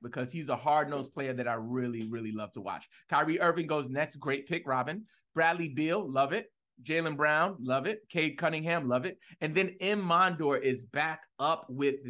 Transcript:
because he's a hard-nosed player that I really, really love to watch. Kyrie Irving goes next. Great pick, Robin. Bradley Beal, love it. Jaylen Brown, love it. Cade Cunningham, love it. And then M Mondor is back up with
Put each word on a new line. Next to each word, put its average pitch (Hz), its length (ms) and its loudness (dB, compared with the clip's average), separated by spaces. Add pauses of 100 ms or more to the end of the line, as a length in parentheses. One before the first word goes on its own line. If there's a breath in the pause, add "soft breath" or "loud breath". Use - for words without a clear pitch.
because 123 300 -6
he's 156 180 -6
a 131 60 0
hard-nosed 143 580 0
player 135 200 -4
that 123 140 -4
I 120 60 0
really, 117 560 -4
really 113 220 -6
love 107 220 -6
to 110 80 -10
watch. 95 260 -8 (220 soft breath)
Kyrie 156 300 2
Irving 170 280 2
goes 147 220 0
next. 147 280 -2
Great 139 300 -4
pick, 170 200 -4
Robin. 139 380 -2 (280 soft breath)
Bradley 165 360 2
Beal, 156 420 0
love 135 220 2
it. - 180 -4 (320)
Jaylen 160 320 0
Brown, 151 440 4
love 127 280 0
it. 214 220 -4
Cade 156 280 0
Cunningham, 160 500 0
love 127 180 2
it. 180 120 -8 (240 loud breath)
And 156 140 -2
then 185 240 0
M 202 220 0
Mondor 170 600 4
is 127 220 0
back 156 380 -2 (180)
up 156 300 0
with 135 260 0 (140)